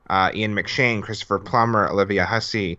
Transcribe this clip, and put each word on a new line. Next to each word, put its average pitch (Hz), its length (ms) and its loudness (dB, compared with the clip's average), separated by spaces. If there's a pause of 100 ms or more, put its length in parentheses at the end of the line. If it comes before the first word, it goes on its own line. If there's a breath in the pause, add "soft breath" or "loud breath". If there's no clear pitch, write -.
(100)
uh, 95 240 2
Ian 104 200 -4
McShane, 110 480 -2
Christopher 104 360 -4
Plummer, 113 500 2
Olivia 98 380 2
Hussey, 104 520 -2